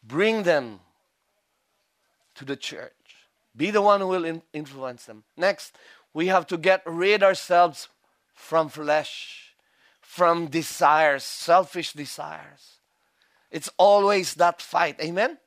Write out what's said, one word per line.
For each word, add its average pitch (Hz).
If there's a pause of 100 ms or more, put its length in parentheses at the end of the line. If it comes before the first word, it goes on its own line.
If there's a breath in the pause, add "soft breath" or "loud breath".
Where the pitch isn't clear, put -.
Bring 196
them 127 (1500)
to -
the 135
church. 147 (640)
Be 151
the 208
one 202
who 190
will 185
in-, 165 (100)
influence 135
them. 107 (140)
Next, 196 (360 soft breath)
we 165
have 185
to 180
get 185
rid 190
ourselves 175 (460)
from 160
flesh, - (460)
from 170
desires, 147
selfish 175
desires. 147 (720)
It's -
always 196
that 175
fight. 165
Amen? 196